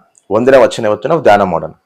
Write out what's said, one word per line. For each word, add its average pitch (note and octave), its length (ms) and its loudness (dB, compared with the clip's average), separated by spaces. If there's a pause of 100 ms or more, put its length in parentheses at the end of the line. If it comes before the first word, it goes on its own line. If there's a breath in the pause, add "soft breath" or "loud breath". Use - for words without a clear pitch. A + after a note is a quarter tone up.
(300)
ಒಂದನೇ B2 280 2
ವಚನ A2+ 280 0
ಇವತ್ತು G#2 240 -4
ನಾವು D#3+ 120 -2
ಧ್ಯಾನ G#2 200 4
ಮಾಡೋಣ. E2+ 300 -6 (140)